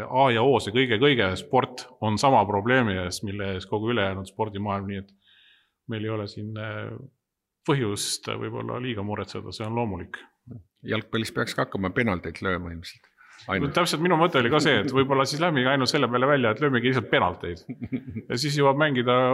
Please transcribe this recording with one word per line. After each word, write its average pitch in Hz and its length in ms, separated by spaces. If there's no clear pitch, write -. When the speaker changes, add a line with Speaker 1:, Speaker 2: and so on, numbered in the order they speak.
Speaker 1:
A 131 240
ja 113 160
O, 127 160
see 101 100
kõige-kõige 120 680
sport - 480
on 107 180
sama 131 260
probleemi 104 540
ees, 87 240
mille 98 300
ees 92 100
kogu 110 260
ülejäänud 95 380
spordimaailm, 101 640
nii 98 100
et - 100
meil 110 160
ei 110 80
ole 104 160
siin, 107 320
äh, 107 320
põhjust 120 680
võib-olla 113 420
liiga 120 240
muretseda, 104 480
see 110 140
on 113 100
loomulik. 98 440
Speaker 2:
Jalgpallis 110 480
peaks 123 240
ka 131 80
hakkama 95 260
penalteid 92 540
lööma 87 260
ilmselt. - 380
Ainult. 104 220
Speaker 1:
No - 40
täpselt 170 280
minu 180 160
mõte 165 220
oli 120 100
ka 151 120
see, 139 200
et 139 100
võib-olla 135 340
siis 147 160
lähmegi 143 280
ainult 135 200
selle 139 200
peale 123 200
välja, 127 240
et - 80
löömegi 131 280
lihtsalt 131 200
penalteid. 90 520
Ja 117 120
siis 147 180
jõuab 139 220
mängida 123 340